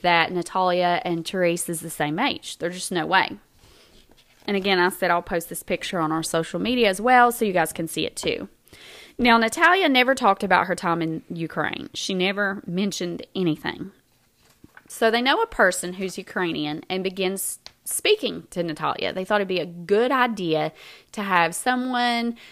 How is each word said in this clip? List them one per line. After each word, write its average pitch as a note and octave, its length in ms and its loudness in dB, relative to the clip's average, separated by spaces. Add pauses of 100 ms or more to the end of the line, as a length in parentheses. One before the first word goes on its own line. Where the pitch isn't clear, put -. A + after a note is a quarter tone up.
that E3+ 300 4
Natalia F3+ 720 0
and E3 220 -4
Therese F3 420 0
is E3 120 -4
the E3 100 -10
same D3+ 280 -4
age. A#3+ 400 -4
There's F3 160 -6
just F3+ 180 -8
no E3 140 -2
way." F3+ 320 2 (1080)
And G3+ 100 0
again, G3 220 2
I F3 100 4
said F#3 220 0
I'll F3 120 2
post E3+ 280 -4
this F3 120 -10
picture F3+ 380 -4
on D#3 100 0
our D#3+ 120 -2
social E3 360 -2
media A3+ 300 2
as F#3+ 140 -2
well B3 280 6
so A#3 140 -2
you G3+ 80 0
guys E3 200 2
can E3 140 -6
see - 200 -4
it - 100 -8
too. - 320 -4 (720)
Now, A#3 180 6
Natalia E4 540 4
never B3+ 240 4
talked A#3 280 2
about F#3 260 2
her F3+ 60 0
time E3+ 280 -2
in D#3+ 260 -4
Ukraine. - 640 -6
She - 220 -6
never G3 520 -2
mentioned F3+ 680 -4
anything. F3 560 -2 (960)
So A3+ 220 2
they A#3 100 2
know C#4+ 220 2
a A4+ 40 0
person F3+ 480 0
who's F#3 220 -6
Ukrainian E3 720 -4
and F#3+ 160 -4
begins F#3+ 540 -4 (260)
speaking G#3 640 -2
to F3+ 120 -4
Natalia. D3+ 500 -2
They F#3 120 -4
thought G#3 160 2
it'd F#3+ 80 -2
be F#3 120 -2
a D3+ 60 -4
good F#3 460 0
idea F#3 600 0 (400)
to G#3+ 100 -6
have F3 320 2
someone A#3+ 800 0 (160)